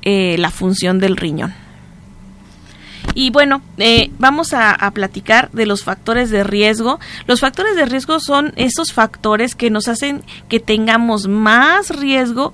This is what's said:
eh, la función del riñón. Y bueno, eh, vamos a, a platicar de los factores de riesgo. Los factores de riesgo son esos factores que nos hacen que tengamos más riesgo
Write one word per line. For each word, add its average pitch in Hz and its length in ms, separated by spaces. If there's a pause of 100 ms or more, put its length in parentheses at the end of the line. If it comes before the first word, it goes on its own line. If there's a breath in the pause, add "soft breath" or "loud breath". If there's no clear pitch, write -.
eh, 190 340
la 170 140
función 185 480
del 190 180
riñón. 165 380 (1600 loud breath)
Y 262 160
bueno, 277 320 (160)
eh, 226 400
vamos 285 340
a, 226 180
a 202 220
platicar 208 580
de 226 160
los 202 160
factores 226 480
de 202 140
riesgo. 214 560 (260 loud breath)
Los 247 140
factores 370 340
de 330 100
riesgo 269 360
son 285 340
esos 262 380
factores 214 640
que 240 140
nos 214 180
hacen 285 340 (260 loud breath)
que 226 120
tengamos 220 640
más 233 640
riesgo 269 640